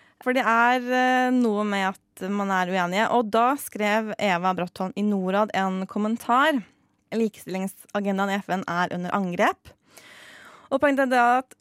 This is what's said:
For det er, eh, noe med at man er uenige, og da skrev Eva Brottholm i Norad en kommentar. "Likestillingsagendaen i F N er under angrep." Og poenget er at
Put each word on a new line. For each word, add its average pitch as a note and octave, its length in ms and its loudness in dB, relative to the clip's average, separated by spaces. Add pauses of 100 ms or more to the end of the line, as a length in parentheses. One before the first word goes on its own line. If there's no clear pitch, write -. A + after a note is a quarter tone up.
(220)
For B3+ 100 -2
det B3 120 0
er, A#3 340 4
eh, B3+ 520 2
noe A3+ 340 2
med G3 300 -2
at - 360 -12
man G3+ 200 -2
er F#3 200 2
uenige, F#3 400 0
og A#3 200 2
da A#3+ 260 2
skrev G#3+ 600 -2
Eva F#3 360 0
Brottholm F3+ 420 -6
i G3+ 60 -2
Norad G3+ 520 0
en F#3+ 320 -2
kommentar. A#3 760 0 (500)
"Likestillingsagendaen G3 1160 -4
i G3 80 0
F G3 100 -8
N F#3 200 -2
er F3 240 0
under F3+ 180 -6
angrep." G3 640 -2 (960)
Og C#4 100 0
poenget C#4 320 2
er A#3+ 260 4
at - 220 -8